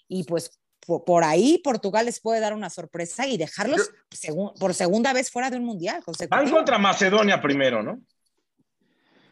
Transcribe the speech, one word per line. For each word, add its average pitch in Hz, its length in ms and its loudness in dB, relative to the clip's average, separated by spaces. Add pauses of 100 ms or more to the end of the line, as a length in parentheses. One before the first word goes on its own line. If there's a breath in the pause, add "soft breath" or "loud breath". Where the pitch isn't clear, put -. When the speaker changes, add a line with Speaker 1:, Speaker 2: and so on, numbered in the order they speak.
Speaker 1:
y, 185 160 -6
pues, - 360 -6 (280)
po-, 170 180 -2
por 170 180 6
ahí 214 400 4
Portugal 214 420 0
les 240 140 -6
puede 226 200 -2
dar 214 160 -2
una 202 160 -8
sorpresa 170 560 -8
y - 100 -2
dejarlos 214 500 -2
Speaker 2:
Yo - 300 -20
Speaker 1:
segun-, 180 400 -8
por 185 160 -2
segunda 220 400 2
vez 254 160 0
fuera 254 220 -4
de 254 60 -6
un 240 80 -6
mundial 214 320 -6
Speaker 3:
Van 320 80 -12
Speaker 1:
consecutivo. 254 520 -2
Speaker 3:
contra 269 220 2
Macedonia 196 600 4
primero, 135 440 2
¿no? 190 180 -8 (1300)